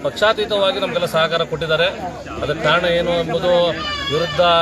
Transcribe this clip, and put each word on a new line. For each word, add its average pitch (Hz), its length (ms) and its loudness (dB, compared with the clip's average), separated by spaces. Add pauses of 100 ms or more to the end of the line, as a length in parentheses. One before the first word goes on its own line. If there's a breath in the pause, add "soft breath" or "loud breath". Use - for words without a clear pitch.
ಪಕ್ಷಾತೀತವಾಗಿ 202 760 0
ನಮಗೆಲ್ಲ 175 260 -2
ಸಹಕಾರ 165 380 0
ಕೊಟ್ಟಿದ್ದಾರೆ. 160 440 0 (560)
ಅದಕ್ಕೆ 147 200 -4
ಕಾರಣ 165 220 2
ಏನು 175 240 0
ಎಂಬುದು 170 600 2 (440)
ವಿರುದ್ಧ 165 280 0 (200)